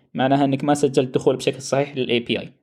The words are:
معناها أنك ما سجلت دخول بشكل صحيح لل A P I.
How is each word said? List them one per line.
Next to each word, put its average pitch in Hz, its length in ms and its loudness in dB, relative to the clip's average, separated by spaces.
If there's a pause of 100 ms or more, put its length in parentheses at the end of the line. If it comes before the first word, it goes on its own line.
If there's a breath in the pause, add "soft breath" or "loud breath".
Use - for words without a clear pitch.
(140 soft breath)
معناها 139 320 2
أنك 135 180 0
ما 147 100 2
سجلت 135 420 0
دخول 135 200 2
بشكل 139 260 -4
صحيح 143 360 -2
لل 120 240 0
A - 80 -8
P 101 140 -2
I. - 40 -14 (140)